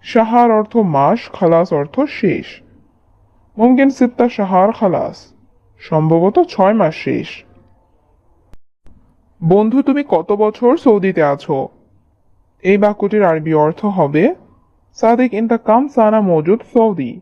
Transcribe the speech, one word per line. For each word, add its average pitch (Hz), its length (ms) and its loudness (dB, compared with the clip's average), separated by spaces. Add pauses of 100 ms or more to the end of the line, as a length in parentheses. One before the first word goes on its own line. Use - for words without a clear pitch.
শাহার 233 460 2
অর্থ 214 220 -2 (140)
মাস, 156 340 0 (100)
খালাস 170 420 0
অর্থ 147 240 -4 (220)
শেষ। - 280 -4 (1080)
মুমকিন 254 340 4
সিত্তা 247 380 0
শাহার 190 440 0
খালাস, - 440 -4 (680)
সম্ভবত 165 540 0 (120)
ছয় 196 260 0
মাস 175 200 0
শেষ। - 340 -6 (2000)
"বন্ধু, 208 420 2
তুমি 277 260 -2
কত 175 240 -2
বছর 214 440 0
সৌদিতে 190 480 0
আছো?" 143 340 -4 (1040)
এই 196 140 2
বাক্যটির 208 460 0
আরবি 160 300 0
অর্থ 151 300 0
হবে 170 400 0 (760)
"সাদিক, 233 360 2
ইনতা 226 240 -2
কাম 226 300 2
সানা 220 320 0
মজুদ 180 400 0 (100)
সৌদি"। 190 520 -2